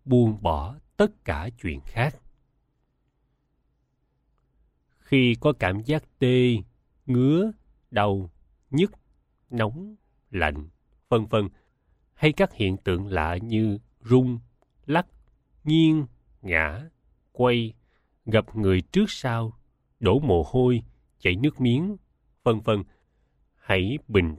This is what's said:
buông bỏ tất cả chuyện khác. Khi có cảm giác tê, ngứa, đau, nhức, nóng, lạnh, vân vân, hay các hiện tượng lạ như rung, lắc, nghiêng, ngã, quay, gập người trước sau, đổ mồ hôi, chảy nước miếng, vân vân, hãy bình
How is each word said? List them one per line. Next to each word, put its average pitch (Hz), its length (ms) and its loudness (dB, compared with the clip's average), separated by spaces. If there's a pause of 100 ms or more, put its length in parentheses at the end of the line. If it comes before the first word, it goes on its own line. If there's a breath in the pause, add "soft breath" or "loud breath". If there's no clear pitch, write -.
buông 117 360 2
bỏ 85 360 -4 (200)
tất 208 280 0
cả 82 240 -6 (120)
chuyện 76 240 -8
khác. 131 300 -4 (2750)
Khi 123 380 2
có 147 180 0
cảm 98 300 -4
giác 151 360 -6
tê, 123 380 2 (480)
ngứa, 143 460 0 (400)
đau, 101 380 -2 (400)
nhức, 170 220 0 (580)
nóng, 127 460 -6 (340)
lạnh, 76 400 -4 (400)
vân 113 160 0
vân, 104 240 -2 (640)
hay 156 180 0
các 185 220 -2
hiện 95 240 -2
tượng 95 300 -2
lạ 87 300 -2
như 110 400 -2 (220)
rung, 123 400 2 (460)
lắc, 151 220 -2 (560)
nghiêng, 156 420 4 (360)
ngã, 87 480 -2 (420)
quay, 120 420 0 (520)
gập 110 300 0
người 95 260 2
trước 202 280 0
sau, 117 500 -6 (400)
đổ 101 200 2
mồ 87 280 2
hôi, 123 360 0 (360)
chảy 90 160 0
nước 131 260 -2
miếng, 147 360 0 (460)
vân 113 160 0
vân, 104 240 -2 (720)
hãy 98 420 -2 (100)
bình 87 320 0